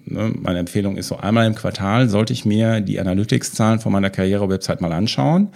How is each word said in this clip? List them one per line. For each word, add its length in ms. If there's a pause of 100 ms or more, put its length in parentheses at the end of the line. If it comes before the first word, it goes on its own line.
ne, 300
meine 240
Empfehlung 400
ist 100
so, 80
einmal 300
im 80
Quartal 560
sollte 240
ich 100
mir 380
die 180
Analytics-Zahlen 800
von 100
meiner 200
Karriere-Website 720
mal 100
anschauen. 640